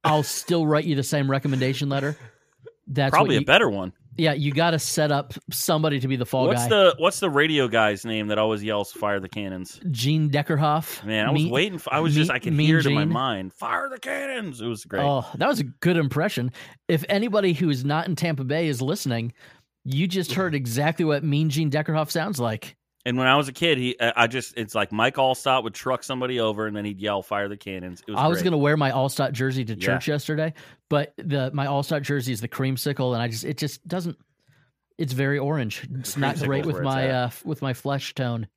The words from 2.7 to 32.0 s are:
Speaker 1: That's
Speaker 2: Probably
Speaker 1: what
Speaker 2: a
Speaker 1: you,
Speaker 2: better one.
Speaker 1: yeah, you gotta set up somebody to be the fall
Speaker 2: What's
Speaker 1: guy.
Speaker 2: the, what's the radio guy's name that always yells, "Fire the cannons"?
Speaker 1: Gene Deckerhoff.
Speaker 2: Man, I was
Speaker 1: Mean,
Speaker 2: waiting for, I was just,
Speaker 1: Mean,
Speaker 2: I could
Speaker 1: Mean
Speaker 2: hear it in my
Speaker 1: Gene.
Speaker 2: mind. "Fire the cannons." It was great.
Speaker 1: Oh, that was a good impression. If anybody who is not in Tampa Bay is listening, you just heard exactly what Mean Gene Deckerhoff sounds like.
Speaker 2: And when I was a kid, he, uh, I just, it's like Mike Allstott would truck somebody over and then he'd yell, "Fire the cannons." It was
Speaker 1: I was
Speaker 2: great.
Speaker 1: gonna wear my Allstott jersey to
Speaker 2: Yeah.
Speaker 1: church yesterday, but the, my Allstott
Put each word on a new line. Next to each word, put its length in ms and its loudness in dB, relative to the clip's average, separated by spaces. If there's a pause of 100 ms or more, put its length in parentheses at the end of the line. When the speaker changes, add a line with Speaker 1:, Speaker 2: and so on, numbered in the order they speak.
Speaker 1:
That's 220 2
Speaker 2:
Probably 240 6
Speaker 1:
what 40 4
Speaker 2:
a 20 2
Speaker 1:
you, 40 -2
Speaker 2:
better 240 6
one. 220 -4 (240)
Speaker 1:
yeah, 160 2
you 220 -2
gotta 260 2
set 320 0
up 220 0 (180)
somebody 480 0
to 80 -2
be 80 0
the 100 -2
fall 220 2
Speaker 2:
What's 160 2
Speaker 1:
guy. 60 0
Speaker 2:
the, 300 8
what's 200 2
the 100 2
radio 380 4
guy's 380 2
name 220 -4
that 100 0
always 260 2
yells, 300 -2
"Fire 260 -2
the 80 -8
cannons"? 540 -10 (100)
Speaker 1:
Gene 380 2
Deckerhoff. 760 0
Speaker 2:
Man, 220 0
I 40 2
was 120 2
Speaker 1:
Mean, 80 0
Speaker 2:
waiting 280 0
for, 140 -6
I 60 0
was 160 2
just, 140 2
Speaker 1:
Mean, 80 -2
Speaker 2:
I 20 -4
could 140 -4
Speaker 1:
Mean 140 4
Speaker 2:
hear 120 6
it 60 2
in 80 4
my 100 2
Speaker 1:
Gene. 80 0
Speaker 2:
mind. 420 -2
"Fire 360 -4
the 100 -12
cannons." 640 -8
It 60 -6
was 180 -6
great. 180 -2
Speaker 1:
Oh, 320 0
that 140 0
was 100 0
a 60 -2
good 320 0
impression. 540 0 (360)
If 220 2
anybody 420 2
who 180 2
is 140 0
not 240 0
in 80 -2
Tampa 300 -2
Bay 240 0
is 120 -2
listening, 520 -2 (500)
you 240 0
just 240 -2
heard 240 0
exactly 480 0
what 220 2
Mean 240 2
Gene 200 2
Deckerhoff 400 0
sounds 300 -2
like. 360 -4 (300)
Speaker 2:
And 120 0
when 100 4
I 100 8
was 100 2
a 60 -12
kid, 240 2
he, 200 -2
uh, 200 2
I 100 8
just, 300 -6
it's 180 -6
like 160 0
Mike 240 2
Allstott 480 2
would 100 -6
truck 300 -4
somebody 380 -4
over 260 0
and 80 -6
then 80 -4
he'd 160 -6
yell, 220 -2
"Fire 260 -4
the 80 -8
cannons." 500 -12
It 60 -10
was 80 -2
Speaker 1:
I 80 4
was 120 2
Speaker 2:
great. 100 -2
Speaker 1:
gonna 80 2
wear 180 4
my 160 2
Allstott 400 0
jersey 320 -2
to 120 -6
Speaker 2:
Yeah. 40 -12
Speaker 1:
church 300 -2
yesterday, 440 -2 (360)
but 280 0
the, 360 -2
my 140 -2
Allstott 340 0